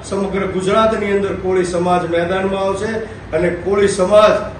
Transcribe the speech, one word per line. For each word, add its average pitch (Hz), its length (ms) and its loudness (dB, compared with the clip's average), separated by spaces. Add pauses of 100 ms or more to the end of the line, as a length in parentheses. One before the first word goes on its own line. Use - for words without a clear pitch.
સમગ્ર 196 440 -4
ગુજરાતની 202 640 0
અંદર 196 240 0
કોળી 185 300 0
સમાજ 175 440 0
મેદાનમાં 190 540 -2
આવશે 202 280 -2 (420)
અને 170 160 0
કોળી 196 380 0
સમાજ 202 480 4 (240)